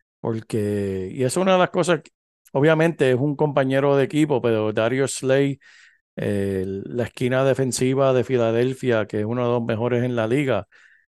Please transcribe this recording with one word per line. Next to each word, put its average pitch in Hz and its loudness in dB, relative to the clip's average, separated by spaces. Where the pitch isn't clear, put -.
porque, 104 -4
y 131 -4
eso 127 -2
es 185 0
una 190 4
de 185 4
las 180 2
cosas 170 0
que, - -20
obviamente 156 2
es 127 4
un 143 -2
compañero 139 2
de 139 4
equipo, 143 0
pero 110 0
Darius 120 0
Slay, 139 0
eh, 98 -2
la 110 -6
esquina 131 -2
defensiva 131 0
de 127 2
Filadelfia, 117 0
que 107 -4
es 104 -2
uno 123 -4
de 120 0
los 120 -2
mejores 120 -2
en 123 -2
la 113 0
liga, 123 -2